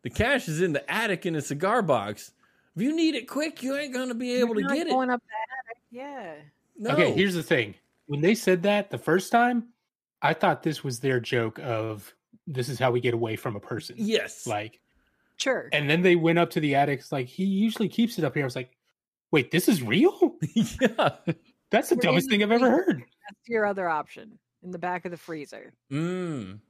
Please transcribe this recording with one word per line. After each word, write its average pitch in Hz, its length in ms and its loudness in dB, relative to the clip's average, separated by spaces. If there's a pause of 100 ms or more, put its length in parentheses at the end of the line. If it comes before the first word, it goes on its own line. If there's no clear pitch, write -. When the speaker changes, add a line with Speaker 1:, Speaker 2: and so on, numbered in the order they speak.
Speaker 1:
The 131 60 -6
cash 247 380 0
is 160 140 -2
in 180 120 2
the - 180 -4
attic 196 340 -2
in 165 100 -2
a 147 60 -2
cigar 190 400 0
box. 110 500 -2 (440)
If 160 80 -4
you 302 120 0
need 320 200 2
it 233 120 -6
quick, 302 360 -6
you 262 120 -4
ain't 285 180 -6
gonna 254 220 -4
be 247 120 -6
Speaker 2:
You're 247 180 0
Speaker 1:
able 233 100 -2
to 208 60 2
Speaker 2:
not 277 140 0
Speaker 1:
get 339 120 -2
it. 320 40 0
Speaker 2:
going 254 180 0
up 247 120 -2
the 226 500 -10
attic. 233 100 -16 (100)
Yeah. 240 440 -12 (420)
Speaker 1:
No. 226 140 -4
Speaker 3:
Okay, - 220 4
here's 190 200 2
the 165 100 -2
thing. 113 320 0 (300)
When 147 160 -4
they 196 140 6
said 185 280 2
that 202 280 0
the 127 80 -6
first 180 320 0
time, 240 380 2 (520)
I 151 120 2
thought 165 300 0
this 156 200 -4
was 123 160 -6
their 131 200 0
joke 113 400 -2
of, 110 540 -6 (320)
"This 127 240 -6
is 120 100 -8
how 127 120 4
we 123 100 2
get 123 120 2
away 113 220 -2
from 110 200 -6
a 101 40 -8
person." - 380 -10
Speaker 1:
Yes. 208 500 -4
Speaker 3:
Like, 107 320 -6 (580)
Speaker 2:
Sure. 185 360 -2
Speaker 3:
and 147 160 0
then 165 140 4
they 180 120 8
went 170 240 4
up 170 120 2
to - 80 -2
the 147 160 2
attic. 143 240 2
It's - 120 -12
like, 131 160 -4
"He 185 180 -6
usually 202 440 0
keeps 233 300 0
it 160 40 2
up 139 120 0
here." 147 80 0
I - 20 -2
was 127 100 -6
like, 131 220 -10 (540)
"Wait, 143 200 2
this 170 160 2
is 196 160 4
real?" 254 640 4
Speaker 1:
<laughs> - 100 -8
Yeah. - 600 2 (540)
Speaker 3:
That's 233 180 2
the 349 60 4
Speaker 2:
We're 247 60 0
Speaker 3:
dumbest 262 260 2
Speaker 2:
in - 20 -10
Speaker 3:
thing 208 100 4
Speaker 2:
the 208 60 4
Speaker 3:
I've 208 60 0 (100)
ever 262 80 6
Speaker 2:
freezer. 339 160 4
Speaker 3:
heard. 165 180 0 (240)
Speaker 2:
That's - 220 -20
your 220 160 0
other 190 240 -2
option, - 500 -8 (240)
in 180 80 -14
the 175 80 -10
back 180 260 -6
of 180 60 -8
the 170 60 -12
freezer. 151 560 -14 (180)
Speaker 1:
Mm. 151 680 -6 (100)